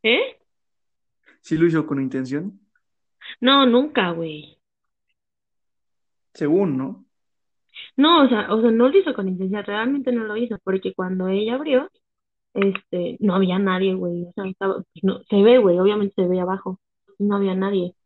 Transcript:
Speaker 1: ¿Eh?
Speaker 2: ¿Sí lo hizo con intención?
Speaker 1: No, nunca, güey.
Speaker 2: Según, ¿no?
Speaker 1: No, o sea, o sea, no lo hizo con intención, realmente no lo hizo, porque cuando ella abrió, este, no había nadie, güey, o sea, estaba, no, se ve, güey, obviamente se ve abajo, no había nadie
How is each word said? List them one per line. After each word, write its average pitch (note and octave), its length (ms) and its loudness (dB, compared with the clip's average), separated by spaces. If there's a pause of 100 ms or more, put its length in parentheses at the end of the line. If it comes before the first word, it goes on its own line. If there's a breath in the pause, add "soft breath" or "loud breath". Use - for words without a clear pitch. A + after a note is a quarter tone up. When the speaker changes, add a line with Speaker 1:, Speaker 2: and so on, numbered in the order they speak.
Speaker 1:
¿Eh? D4 340 0 (1040 soft breath)
Speaker 2:
¿Sí D#3 160 -4
lo E3 100 4
hizo D#3+ 180 0
con C#3 160 -4
intención? C3+ 580 -6 (800 loud breath)
Speaker 1:
No, C4+ 240 4
nunca, A#3+ 460 2
güey. D#3+ 460 -10 (1800)
Speaker 2:
Según, D#3+ 440 0
¿no? - 280 -10 (920 loud breath)
Speaker 1:
No, D#4 260 6
o C4 60 4
sea, G#3+ 240 0
o A3 80 0
sea, A#3 100 4
no A#3+ 180 4
lo F#4+ 80 4
hizo F4 160 2
con F#3+ 140 -4
intención, F#3+ 360 -4
realmente A#3+ 480 -4
no A#3 140 -2
lo G#3 120 -6
hizo, A3+ 260 -4
porque F#3+ 300 -4
cuando F#3 340 -4
ella G#3 280 -2
abrió, D4 340 0 (640)
este, F#3 680 -2
no F#3+ 160 0
había F#3 240 2
nadie, F#3+ 360 0
güey, F3 300 -6
o F3 80 -20
sea, G3 120 -10
estaba, F#3+ 380 -6 (180)
no, F#3+ 180 -2 (100)
se G3+ 120 4
ve, A#3+ 160 8
güey, F3+ 220 4
obviamente G3+ 360 0
se F#3 120 0
ve F#3 120 0
abajo, F#3 400 -6 (400)
no G3+ 160 0
había G3 200 0
nadie F#3+ 400 -2 (100)